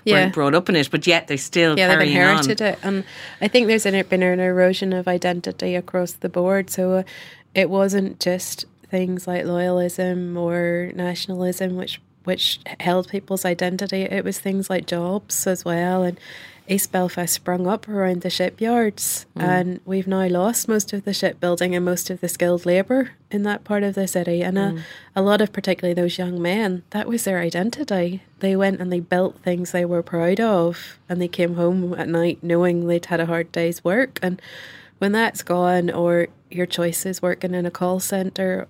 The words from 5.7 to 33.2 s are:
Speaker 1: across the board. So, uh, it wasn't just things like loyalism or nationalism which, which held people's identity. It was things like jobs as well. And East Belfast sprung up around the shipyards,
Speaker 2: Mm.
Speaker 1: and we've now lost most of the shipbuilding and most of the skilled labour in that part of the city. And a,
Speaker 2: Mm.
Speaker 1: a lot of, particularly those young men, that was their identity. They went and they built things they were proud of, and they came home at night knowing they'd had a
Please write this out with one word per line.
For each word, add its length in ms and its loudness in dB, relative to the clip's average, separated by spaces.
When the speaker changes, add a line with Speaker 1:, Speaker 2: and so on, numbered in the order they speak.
Speaker 1:
across 360 -2
the 180 -6
board. 400 0
So, 240 0
uh, 100 2
it 160 4
wasn't 480 0
just 460 -4
things 340 -2
like 200 -2
loyalism 920 0
or 560 -2
nationalism 840 -4
which, 220 -8
which 340 -2
held 280 0
people's 360 -4
identity. 560 -2
It 220 -4
was 160 -6
things 300 -2
like 160 -2
jobs 640 -4
as 180 -2
well. 380 2
And 160 -2
East 240 0
Belfast 440 0
sprung 320 -2
up 200 -2
around 340 0
the 100 -4
shipyards, 960 0
Speaker 2:
Mm. 60 -2
Speaker 1:
and 420 2
we've 220 -2
now 200 2
lost 400 0
most 260 0
of 120 -6
the 80 -2
shipbuilding 640 0
and 100 0
most 240 -2
of 120 -8
the 60 -2
skilled 380 0
labour 460 2
in 140 -2
that 200 -2
part 200 0
of 100 0
the 140 -2
city. 340 0
And 160 -2
a, 40 2
Speaker 2:
Mm. 80 -6
Speaker 1:
a 60 2
lot 200 4
of, 120 0
particularly 400 -2
those 240 0
young 240 -4
men, 480 0
that 180 -4
was 160 -2
their 140 0
identity. 840 -2
They 160 2
went 260 2
and 100 -4
they 80 0
built 440 0
things 280 -2
they 140 0
were 160 0
proud 380 0
of, 580 0
and 140 -2
they 60 -2
came 260 0
home 460 0
at 100 -4
night 320 0
knowing 460 2
they'd 180 0
had 140 -2
a 80 -2